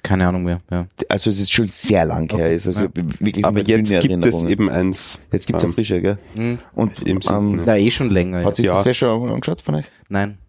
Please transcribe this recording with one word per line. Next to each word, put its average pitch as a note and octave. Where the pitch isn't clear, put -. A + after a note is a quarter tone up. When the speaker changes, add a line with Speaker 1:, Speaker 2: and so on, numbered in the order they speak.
Speaker 1:
Keine F#2
Ahnung F2+
mehr, F2
ja. F2
Speaker 2:
Also G2+
es G2
ist G2
schon A2
sehr F2+
lang D#2+
her, E2+
Speaker 1:
Okay, E2
Speaker 2:
ist E2+
also G2
Speaker 1:
ja. F#2
Speaker 2:
wirklich F#2
Speaker 3:
Aber G#2
Speaker 2:
eine G2
Speaker 3:
jetzt A2
Speaker 2:
dünne F2+
Speaker 3:
gibt F#2
es F2
Speaker 2:
Erinnerung. E2+
Speaker 3:
eben G2+
eins. -
Speaker 2:
Jetzt G2
gibt's E2+
Speaker 3:
Ähm, E2+
Speaker 2:
ein -
frischer, G#2
gell? G2
Speaker 1:
Mhm. A#2+
Speaker 2:
Und, A2
Speaker 3:
im F#2+
Simken, G#2
Speaker 2:
ähm, F2+
Speaker 3:
ja. E2+
Speaker 1:
Na, A2
eh A2
schon B2
länger, F#2
Speaker 2:
Hat G2+
sich A2+
Speaker 1:
ja. F2+
Speaker 2:
das F#2+
Speaker 3:
Ja. G2+
Speaker 2:
wer B2
schon A#2+
angeschaut B2+
von D3+
euch? D3+
Speaker 1:
Nein. G2+